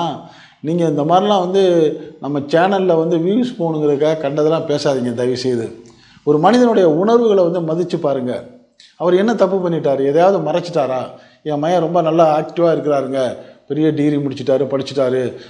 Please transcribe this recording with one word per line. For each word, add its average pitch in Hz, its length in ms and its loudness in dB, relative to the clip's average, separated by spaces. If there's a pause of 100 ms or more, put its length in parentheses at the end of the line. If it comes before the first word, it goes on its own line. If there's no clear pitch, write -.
(600)
நீங்க 170 240 -2
இந்த 147 180 0
மாதிரிலாம் 185 420 2
வந்து 190 180 0 (580)
நம்ம 143 260 -6
சேனல்ல 185 500 2
வந்து 165 220 0
வியூஸ் 202 380 0
போகணுங்கிறதுக்காக 151 640 -2
கண்டதெல்லாம் 151 480 0
பேசாதீங்க 135 460 -2
தயவு 123 220 -2
செய்து. 120 300 -2 (600)
ஒரு 147 120 4
மனிதனுடைய 214 560 4
உணர்வுகளை 208 500 2
வந்து 175 160 -2
மதிச்சு 170 400 -4
பாருங்க. 135 320 -2 (680)
அவர் 175 140 0
என்ன 208 200 2
தப்பு 190 240 2
பண்ணிட்டாரு? 151 460 -2
எதையாவது 175 340 4
மறைச்சிட்டாரா? 151 600 -2 (420)
என் 147 200 -4
மகன் 165 240 0
ரொம்ப 170 160 0
நல்லா 160 300 4
ஆக்டிவா 160 400 0
இருக்கிறாருங்க, 139 500 -2 (440)
பெரிய 151 240 -2
டிகிரி 147 280 0
முடிச்சிட்டாரு, 131 500 -2
படிச்சிட்டாரு, 131 540 -2 (280)